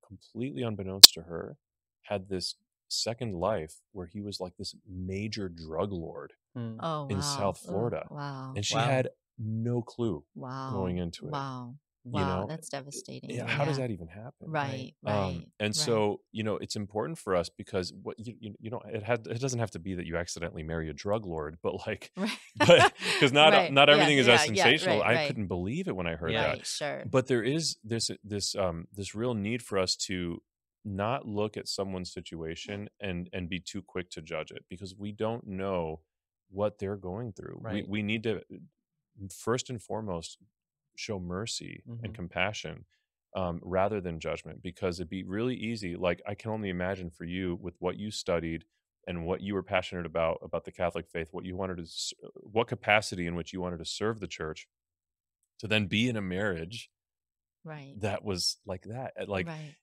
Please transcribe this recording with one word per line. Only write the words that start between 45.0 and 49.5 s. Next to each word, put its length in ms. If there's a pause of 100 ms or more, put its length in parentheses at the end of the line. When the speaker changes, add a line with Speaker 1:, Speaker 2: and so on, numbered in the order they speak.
Speaker 1:
be 140
really 320
easy. 400
Like, 320
I 80
can 160
only 180
imagine 400
for 160
you 300
with 240
what 180
you 140
studied 540 (420)
and 180
what 160
you 140